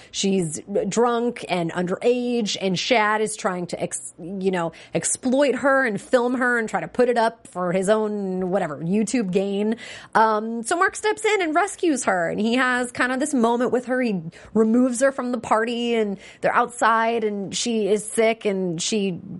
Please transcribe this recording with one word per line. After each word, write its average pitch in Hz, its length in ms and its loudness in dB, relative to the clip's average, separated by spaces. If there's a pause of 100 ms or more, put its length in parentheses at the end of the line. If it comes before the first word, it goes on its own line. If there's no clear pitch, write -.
(120)
She's 190 480 0 (280)
drunk 240 600 0
and 170 240 -2
underage, 240 880 0
and 185 180 0
Shad 214 440 2
is 214 120 -4
trying 180 340 -4
to - 140 -6
ex-, - 360 -8
you 190 320 -4
know, 170 220 -2 (220)
exploit 254 640 0
her 269 300 4
and 220 140 -2
film 247 340 2
her 247 240 2
and 220 100 -2
try 190 120 -2
to 160 80 -6
put 247 200 2
it 240 100 2
up 226 300 0
for 180 240 -4
his 190 160 0
own, 202 600 0
whatever, 175 280 -2
YouTube 202 540 0
gain. 202 440 0 (380)
Um, 220 480 2
so 339 140 -2
Mark 392 200 2
steps 427 280 -2
in 415 180 2
and 311 120 0
rescues 349 500 0
her, 175 240 2
and 170 120 -4
he 226 140 0
has 254 380 0
kind 254 180 0
of 262 100 -2
this 294 140 -2
moment 240 380 2
with 247 140 0
her. 254 140 -2
He 214 200 0 (340)
removes 226 460 4
her 269 120 4
from 247 200 -4
the 247 60 -2
party, 233 560 0
and 208 240 0 (240)
they're - 120 2
outside, 226 720 2
and 196 320 -4
she 220 320 0
is 202 160 2
sick, 226 400 0
and 185 360 -2
she 196 380 0 (220)